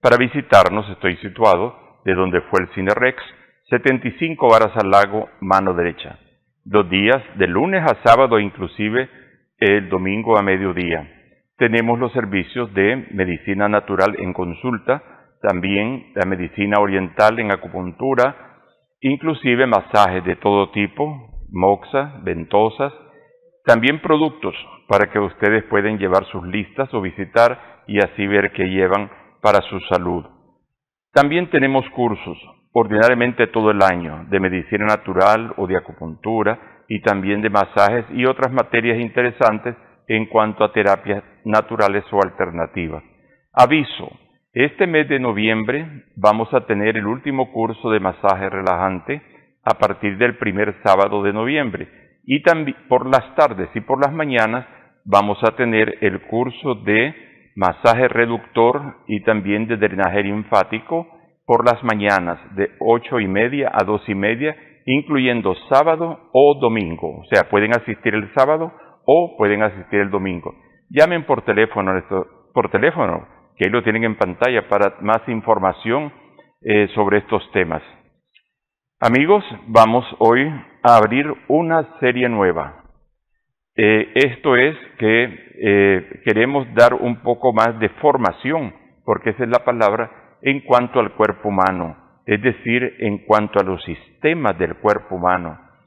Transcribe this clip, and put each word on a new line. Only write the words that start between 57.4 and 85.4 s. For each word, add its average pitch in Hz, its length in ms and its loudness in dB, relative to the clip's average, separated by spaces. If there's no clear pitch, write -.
masaje 113 520 2
reductor 117 880 -2
y 104 160 -6
también 107 440 -2
de 113 100 -4
drenaje 98 440 0
linfático 107 840 -4
por 117 180 2
las 120 180 0
mañanas 101 540 0
de 98 140 -2
ocho 120 400 0
y 104 80 -2
media 120 460 -2
a 104 100 -8
dos 101 240 -2
y 107 60 -4
media, 117 420 -4
incluyendo 127 720 -2
sábado 160 640 0
o 143 300 4
domingo. 85 600 -4
O 80 40 -20
sea, 98 240 2
pueden 104 220 2
asistir 113 420 -2
el 104 220 -6
sábado 156 360 0
o 170 300 2
pueden 104 240 2
asistir 101 380 -2
el 98 100 0
domingo. 92 460 -6
Llamen 160 360 2
por 120 180 -2
teléfono, 107 520 0
esto, 92 300 -4
por - 160 0
teléfono, 104 560 -2
que 117 100 -2
ahí 110 60 0
lo 117 120 -2
tienen 113 200 -2
en 110 120 -4
pantalla 104 520 -2
para 101 340 0
más 110 260 0
información, 113 840 -2
eh, 104 340 2
sobre 104 240 2
estos 104 320 -6
temas. 80 320 -4
Amigos, 147 440 2
vamos 113 380 6
hoy 127 340 2
a 120 160 6
abrir 131 340 2
una 160 520 -2
serie 123 300 0
nueva. 85 540 -2
Eh, 107 400 2
esto 131 400 2
es 135 200 2
que, 113 260 2